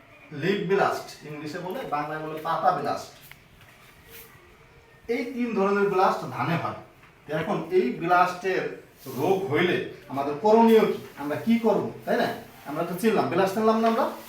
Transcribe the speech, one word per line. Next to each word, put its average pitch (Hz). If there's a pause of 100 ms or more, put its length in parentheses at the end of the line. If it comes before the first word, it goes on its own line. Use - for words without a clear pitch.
(320)
লিফ 170
ব্লাস্ট, -
ইংলিশে 151
বলে, 220 (100)
বাংলায় 156
বলে 156
পাতা 165
ব্লাস্ট। - (2000)
এই 254
তিন 240
ধরনের 196
ব্লাস্ট 185
ধানে 139
হয়। 110 (520)
তো 151
এখন 165
এই 196
ব্লাস্টের 180 (240)
রোগ 147
হইলে 160 (140)
আমাদের 139
করণীয় 226
কি? - (120)
আমরা 147
কি 226
করব, 196 (140)
তাই -
না? - (400)
আমরা 156
তো 180
চিনলাম, 196
ব্লাস্ট 185
চিনলাম 226
না 226
আমরা? 240 (180)